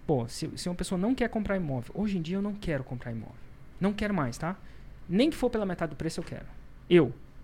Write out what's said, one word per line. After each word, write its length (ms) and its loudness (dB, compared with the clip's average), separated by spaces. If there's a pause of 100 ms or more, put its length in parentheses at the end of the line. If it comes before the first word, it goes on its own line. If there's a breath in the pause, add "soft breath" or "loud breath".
pô, 220 4
se, 280 -6
se 120 -4
uma 60 -2
pessoa 240 -2
não 160 4
quer 140 2
comprar 280 0
imóvel, 380 -2
hoje 240 0
em 40 0
dia 140 -2
eu 60 0
não 120 -2
quero 300 -2
comprar 280 -8
imóvel. 240 -8 (440)
Não 120 4
quero 200 0
mais, 240 0
tá? 200 -4 (520 soft breath)
Nem 220 6
que 60 -4
for 140 2
pela 160 0
metade 240 -2
do 60 -8
preço 240 -2
eu 40 -6
quero. 220 -10 (420)
Eu 240 10 (320)